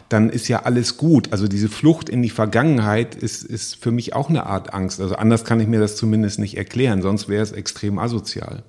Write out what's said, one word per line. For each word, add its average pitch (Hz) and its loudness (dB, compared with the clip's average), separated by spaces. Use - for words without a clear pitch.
dann 110 4
ist - -4
ja 117 0
alles 120 0
gut. 151 4
Also 104 0
diese 101 0
Flucht 160 2
in 123 0
die 113 0
Vergangenheit 113 2
ist, - -8
ist - -10
für - -2
mich 120 -2
auch 143 -2
eine 160 2
Art 95 -4
Angst. 92 -4
Also 92 -2
anders 110 4
kann 117 0
ich 107 0
mir 110 2
das 104 0
zumindest 107 0
nicht 104 -4
erklären, 107 0
sonst 98 -2
wäre 101 0
es 107 -4
extrem 101 -6
asozial. 110 -6